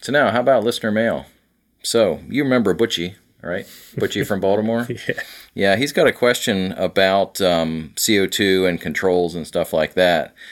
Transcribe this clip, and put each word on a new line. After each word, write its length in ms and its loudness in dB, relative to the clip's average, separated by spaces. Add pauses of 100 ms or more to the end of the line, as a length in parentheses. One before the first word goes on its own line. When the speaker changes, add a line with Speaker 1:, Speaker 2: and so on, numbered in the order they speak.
Speaker 1:
So 120 -8
now, 180 4
how 100 0
about 240 2
listener 260 -2
mail? 360 -2 (560)
So 460 2
you 140 -2
remember 320 2
Butchie, 420 -2 (260)
right? 240 -8 (300)
Butchie 300 -2
from 140 -4
Baltimore? 480 0 (100)
Speaker 2:
<laughs> 100 -14
Yeah. 120 -4 (340)
Speaker 1:
Yeah, 220 2
he's 160 -2
got 140 4
a 60 4
question 600 0
about, 680 0
um, 540 -2
C 220 2
O 80 2
two 380 0
and 160 0
controls 540 -2
and 120 -10
stuff 280 -4
like 200 0
that. 400 2 (180)